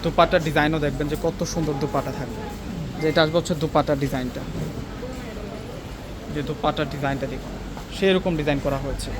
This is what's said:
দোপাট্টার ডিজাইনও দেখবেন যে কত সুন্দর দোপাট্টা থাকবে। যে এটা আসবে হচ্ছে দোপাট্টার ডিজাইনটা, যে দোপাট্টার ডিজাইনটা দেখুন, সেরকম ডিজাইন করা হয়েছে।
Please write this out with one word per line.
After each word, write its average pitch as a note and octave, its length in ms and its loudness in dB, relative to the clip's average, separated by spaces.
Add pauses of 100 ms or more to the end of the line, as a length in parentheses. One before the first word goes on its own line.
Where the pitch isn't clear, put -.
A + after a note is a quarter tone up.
দোপাট্টার E3+ 440 6
ডিজাইনও D#3 380 4
দেখবেন C#3+ 260 2
যে D3+ 140 -2
কত D#3+ 140 0 (140)
সুন্দর D3+ 300 0
দোপাট্টা C#3 360 0
থাকবে। - 220 -6 (580)
যে D#3 120 0
এটা E3 120 4
আসবে D#3 160 4
হচ্ছে E3 240 0
দোপাট্টার D3 400 2
ডিজাইনটা, C3 380 -2 (1900)
যে D3 160 -2
দোপাট্টার D3+ 440 0
ডিজাইনটা C#3 400 -2
দেখুন, - 200 -6 (440)
সেরকম F#3 420 4
ডিজাইন C#3+ 260 2
করা C#3 180 2
হয়েছে। C3+ 260 -2 (100)